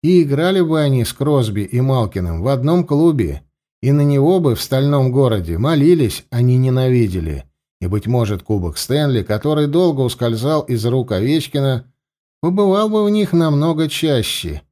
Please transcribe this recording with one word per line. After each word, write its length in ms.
И 220
играли 360
бы 220
они 240
с 80
Кросби 480
и 180
Малкиным 600
в 80
одном 340
клубе, 600
и 120
на 80
него 400
бы 140
в 60
стальном 520
городе 440
молились, 760
а 100
не 160
ненавидели. 880
И, 80
быть 200
может, 360
Кубок 340
Стэнли, 460
который 440
долго 340
ускользал 600
из 220
рук 280
Овечкина, 720
побывал 480
бы 160
в 40
них 220
намного 560
чаще 840